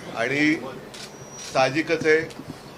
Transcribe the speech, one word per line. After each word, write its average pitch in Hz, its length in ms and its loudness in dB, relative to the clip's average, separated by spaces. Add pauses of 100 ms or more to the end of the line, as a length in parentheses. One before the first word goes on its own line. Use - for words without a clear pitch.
(160)
आणि 143 380 4 (1000)
साहजिकच 147 540 2
आहे, 160 220 6 (500)